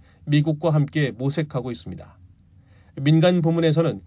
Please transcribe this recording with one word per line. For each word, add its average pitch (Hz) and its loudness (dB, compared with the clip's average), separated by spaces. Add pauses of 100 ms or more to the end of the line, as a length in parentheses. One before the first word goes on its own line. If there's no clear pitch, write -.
(260)
미국과 151 0
함께 147 0
모색하고 131 -6
있습니다. - -14 (840)
민간 160 4
부문에서는 165 0